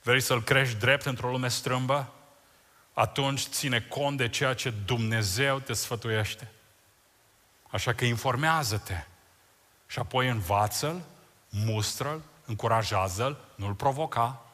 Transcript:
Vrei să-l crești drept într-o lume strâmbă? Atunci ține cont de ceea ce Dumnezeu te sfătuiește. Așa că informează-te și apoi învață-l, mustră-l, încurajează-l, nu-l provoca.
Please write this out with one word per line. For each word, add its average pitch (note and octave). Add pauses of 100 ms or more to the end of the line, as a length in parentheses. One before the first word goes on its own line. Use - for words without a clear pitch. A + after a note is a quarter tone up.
Vrei B2+
să-l A#2+
crești C3+
drept B2
într-o B2
lume B2+
strâmbă? B2+ (800)
Atunci C3+
ține B2
cont C#3+
de B2
ceea C3
ce B2+
Dumnezeu A2+
te C3
sfătuiește. A2 (1160)
Așa G#2+
că B2
informează-te A#2+ (840)
și -
apoi B2+
învață-l, G#2+ (480)
mustră-l, A2 (240)
încurajează-l, A2 (180)
nu-l G2+
provoca. C3